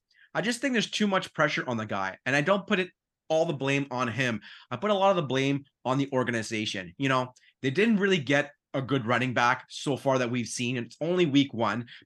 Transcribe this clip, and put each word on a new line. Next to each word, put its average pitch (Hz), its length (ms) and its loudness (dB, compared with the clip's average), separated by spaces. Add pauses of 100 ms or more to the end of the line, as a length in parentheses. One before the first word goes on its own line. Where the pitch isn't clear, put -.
(340)
I 160 80 -2
just 233 200 -2
think 277 120 -2
there's 208 160 0
too - 180 0
much 190 260 -2
pressure 151 340 0
on 123 100 -2
the 110 80 -4
guy, 98 400 -4
and 127 100 0
I 147 60 2
don't 190 240 0
put 208 140 0
it 185 100 -2 (380)
all 160 180 2
the 170 80 -2
blame 139 380 0
on 123 160 -2
him. 117 340 -2 (280)
I 123 80 -6
put 208 140 -2
a - 20 4
lot 196 160 4
of 196 80 4
the 175 60 0
blame 139 420 0 (200)
on 127 120 0
the 139 160 0
organization. 110 840 -2
You 135 120 0
know, 127 240 0 (280)
they 135 80 0
didn't 202 280 2
really 190 200 2
get 143 340 0 (220)
a 139 80 -2
good 123 240 0
running 120 280 0
back 120 360 2
so - 280 -4
far 131 200 0
that 120 140 0
we've 120 160 -2
seen. 123 300 -4
It's 117 240 -10
only 180 240 2
week 139 280 4
one, 113 340 -2 (180)